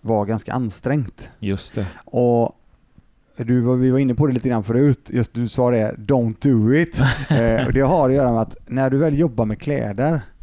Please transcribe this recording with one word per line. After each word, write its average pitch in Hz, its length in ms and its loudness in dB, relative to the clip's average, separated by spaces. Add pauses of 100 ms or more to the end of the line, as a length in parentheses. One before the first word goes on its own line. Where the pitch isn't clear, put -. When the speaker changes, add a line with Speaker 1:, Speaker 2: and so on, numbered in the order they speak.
Speaker 1:
var 107 260 0
ganska 107 260 -6
ansträngt. 123 840 -4
Speaker 2:
Just 98 360 -6
det. 101 120 -4 (180)
Speaker 1:
Och 120 480 0 (840)
du 123 240 0
var, 123 160 2
vi 127 140 2
var 127 80 2
inne 131 160 0
på 147 120 2
det 135 60 2
lite 127 160 -2
grann 113 160 -2
förut. 127 480 0
Just 117 220 -2
du 117 140 -4
sa 123 220 0
det, 110 280 0
"Don't 113 420 0
do 120 340 4
it." 165 260 0 (160)
Speaker 2:
<laughs> - 140 -8
Speaker 1:
Eh, 117 360 2
och 123 60 0
det 127 80 2
har 135 280 2
att 131 60 2
göra 131 180 2
med 113 80 0
att 110 160 -6 (100)
när 131 240 -2
du 135 80 0
väl 147 200 0
jobbar 120 260 0
med 107 160 -4
kläder 131 600 -2 (220)